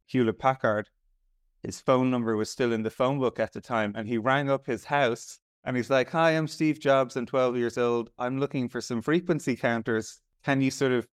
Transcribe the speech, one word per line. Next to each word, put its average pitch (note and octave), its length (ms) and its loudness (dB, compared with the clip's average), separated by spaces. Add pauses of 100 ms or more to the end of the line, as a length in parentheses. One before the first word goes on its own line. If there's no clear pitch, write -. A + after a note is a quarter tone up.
Hewlett A2+ 340 0
Packard. A2+ 480 0 (760)
His - 180 -10
phone B2+ 280 2
number A2+ 280 0
was G#2+ 120 -2
still A#2+ 220 -2
in A2 120 -2
the A2 60 0
phone C3+ 300 0
book B2 200 -2
at A2 120 -2
the G#2+ 80 -12
time, G#2+ 360 -2
and A2 120 -6
he A#2 100 -2
rang C3+ 320 0
up C3+ 160 0
his A#2 200 -6
house C#3 540 -2 (260)
and B2+ 100 -4
he's A#2+ 140 -2
like, C3 220 2
"Hi, E3 200 4
I'm D#3+ 160 0
Steve D#3 320 -2
Jobs. C3+ 380 2
I'm A#2+ 80 -2
twelve B2+ 320 0
years A#2+ 200 -2
old. A#2+ 400 0
I'm B2+ 220 -4
looking C3+ 300 -2
for B2 100 -6
some A#2 220 -4
frequency D#3 560 0
counters. A2+ 640 -2 (240)
Can C3+ 160 2
you C3 100 2
sort C3 220 0
of A#2 200 0